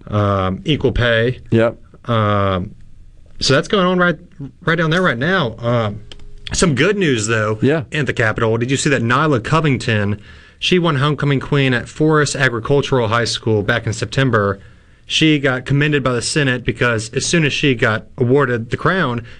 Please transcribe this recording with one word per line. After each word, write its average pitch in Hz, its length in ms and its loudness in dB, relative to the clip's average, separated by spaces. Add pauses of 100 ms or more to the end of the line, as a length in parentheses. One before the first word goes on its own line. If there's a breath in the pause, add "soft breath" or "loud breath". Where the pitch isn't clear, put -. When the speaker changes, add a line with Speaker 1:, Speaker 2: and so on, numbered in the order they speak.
(100)
Speaker 1:
Um, 98 540 0
equal 135 260 0
pay. 117 480 2 (140)
Speaker 2:
Yep. 113 260 2 (300)
Speaker 1:
Um, 101 680 0 (680)
so - 140 2
that's 165 140 0
going 196 180 0
on 180 120 0
right, 175 180 2 (460)
right 165 140 0
down 165 140 0
there 175 120 2
right 147 160 0
now. 147 400 -2
Um, 117 440 -2 (500)
some 175 220 2
good 170 220 2
news, 139 320 0
though, 107 340 0
Speaker 2:
Yeah. 139 300 2
Speaker 1:
in 147 140 -2
the 123 60 -2
Capitol. 113 460 2
Did 120 140 -2
you 135 40 0
see 151 140 0
that 123 120 2
Nyla 127 400 2
Covington, 113 800 0 (380 loud breath)
she - 220 2
won 165 160 0
homecoming 143 440 0
queen 135 340 0
at 120 140 -4
Forest 151 480 2
Agricultural 131 720 0
High 117 160 0
School 110 380 0
back 117 240 -2
in 110 60 -2
September? 110 680 0 (480 soft breath)
She 156 320 2
got 131 280 -2
commended 143 360 2
by 127 120 0
the 120 80 -2
Senate 127 420 0
because 117 480 0
as - 140 -2
soon 170 180 2
as 139 80 0
she 139 220 2
got 113 320 0 (100)
awarded 123 540 0
the - 80 -4
crown, 151 420 0 (180 loud breath)